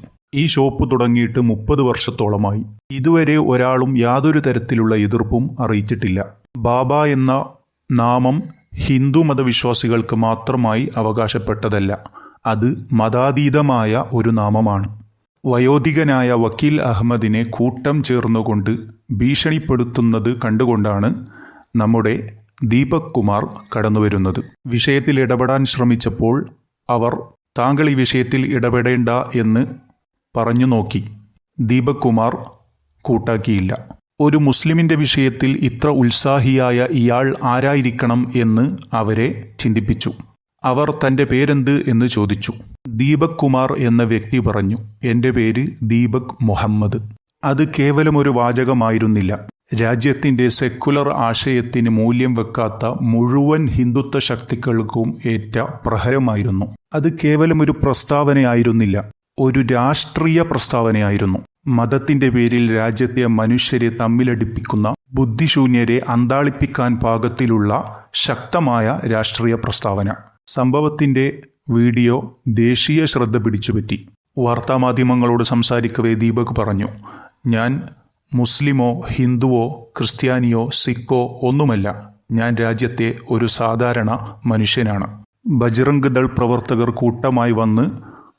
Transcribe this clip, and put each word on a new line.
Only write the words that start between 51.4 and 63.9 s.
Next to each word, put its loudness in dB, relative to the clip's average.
മൂല്യം 2
വെക്കാത്ത -4
മുഴുവൻ 2
ഹിന്ദുത്വ 0
ശക്തികൾക്കും -4
ഏറ്റ -4
പ്രഹരമായിരുന്നു. -2
അത് -2
കേവലം 2
ഒരു 2
പ്രസ്താവനയായിരുന്നില്ല, 2
ഒരു 2
രാഷ്ട്രീയ 0
പ്രസ്താവനയായിരുന്നു. 0
മതത്തിന്റെ 2
പേരിൽ 2
രാജ്യത്തെ 0
മനുഷ്യരെ 2
തമ്മിലടിപ്പിക്കുന്ന -2